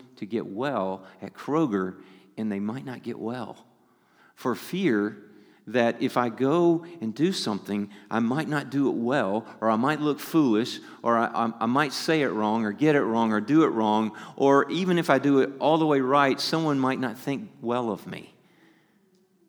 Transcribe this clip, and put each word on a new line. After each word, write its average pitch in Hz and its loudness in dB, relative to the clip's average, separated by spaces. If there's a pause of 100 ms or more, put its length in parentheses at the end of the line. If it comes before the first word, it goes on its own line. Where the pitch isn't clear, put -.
(180)
to 110 -12
get 101 -4
well 98 -4 (160)
at - -14
Kroger 107 -2 (420)
and 110 -4
they 98 -4
might 110 -6
not 120 -12
get 120 -10
well, 113 -10 (720)
for 123 -2
fear 113 -2 (480)
that 117 0
if 139 -2
I 123 2
go 165 2 (160)
and 110 -6
do 170 2
something, 101 -4 (220)
I 110 0
might 127 -2
not 139 -4
do 135 0
it - 0
well, 117 0 (140)
or 110 2
I 107 2
might 147 0
look 147 -2
foolish, 127 2 (220)
or 117 2
I, 113 2
I, 113 -2
I 113 0
might 131 0
say 160 0
it 131 2
wrong, 107 0
or 104 0
get 147 2
it 143 4
wrong, 110 2
or 104 2
do 147 4
it 120 4
wrong, 110 2 (200)
or 139 4
even 180 0
if 170 0
I 135 6
do 139 4
it - 2 (100)
all 156 4
the 160 2
way 139 2
right, 135 2
someone 156 0
might 131 0
not 120 -6
think 165 -8 (120)
well 117 -2
of - -6
me. - -14 (1160)